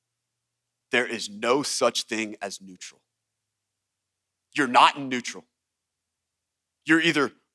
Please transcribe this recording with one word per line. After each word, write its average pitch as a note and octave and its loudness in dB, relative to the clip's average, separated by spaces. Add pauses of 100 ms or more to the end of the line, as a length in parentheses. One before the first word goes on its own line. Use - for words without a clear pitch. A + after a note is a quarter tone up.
(920)
There B2 0
is G#2 -8
no A#2+ -2
such - -2
thing G#2+ -8
as G2+ -12
neutral. F#2+ -20 (1500)
You're C#3+ 0
not C#3 6
in C#3 -10
neutral. A#2+ -8 (1400)
You're D#3+ 4
either D3+ 2 (220)